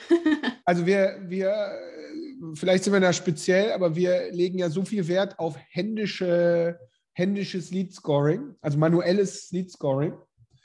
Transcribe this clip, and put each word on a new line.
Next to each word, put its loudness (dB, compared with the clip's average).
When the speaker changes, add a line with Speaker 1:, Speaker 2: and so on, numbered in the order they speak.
Speaker 1:
<laughs> 2
Speaker 2:
Also 2
wir, 2
wir, -2
vielleicht 2
sind 4
wir 6
da 6
speziell, 0
aber 0
wir 0
legen -2
ja 0
so -2
viel -2
Wert 0
auf -4
händische, 0
händisches -2
Lead-Scoring, 0
also -2
manuelles 2
Lead-Scoring, -4